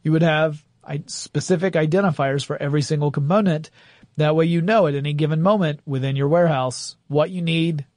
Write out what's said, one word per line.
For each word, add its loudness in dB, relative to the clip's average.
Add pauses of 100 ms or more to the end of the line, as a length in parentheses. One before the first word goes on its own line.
You 0
would 2
have 0 (180)
i-, -10
specific -4
identifiers 0
for -6
every -2
single -2
component. 0 (460)
That 2
way 4
you 0
know 4
at 0
any -4
given 0
moment 0
within -2
your 0
warehouse 0 (140)
what 0
you -6
need -2 (120)